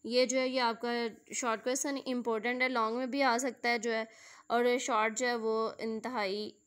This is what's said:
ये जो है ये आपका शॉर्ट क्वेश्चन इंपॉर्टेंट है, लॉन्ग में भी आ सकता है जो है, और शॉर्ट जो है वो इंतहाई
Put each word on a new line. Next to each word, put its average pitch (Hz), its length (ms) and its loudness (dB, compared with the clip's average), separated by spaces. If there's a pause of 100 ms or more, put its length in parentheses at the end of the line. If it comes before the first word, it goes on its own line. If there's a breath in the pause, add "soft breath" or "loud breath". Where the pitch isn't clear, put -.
ये 247 200 4
जो 262 120 0
है 262 100 2
ये 262 100 -2
आपका 233 760 -2
शॉर्ट 226 280 -2
क्वेश्चन 277 340 -2
इंपॉर्टेंट 247 640 -2
है, 262 60 2
लॉन्ग 233 300 0
में 254 120 -2
भी 277 120 0
आ 240 160 4
सकता 247 300 -2
है 240 100 2
जो 226 120 -2
है, 220 160 -2 (440 loud breath)
और 247 280 4
शॉर्ट 220 400 2
जो 247 80 0
है 240 100 2
वो 220 440 0
इंतहाई 214 760 -4 (120)